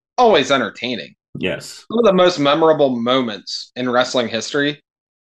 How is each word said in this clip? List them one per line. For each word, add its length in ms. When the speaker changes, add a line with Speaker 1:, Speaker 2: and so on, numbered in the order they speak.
Speaker 1:
always 340
entertaining. 640
Speaker 2:
Yes. 500
Speaker 1:
Some 100
of 60
the 80
most 240
memorable 640
moments 760
in 120
wrestling 380
history, 540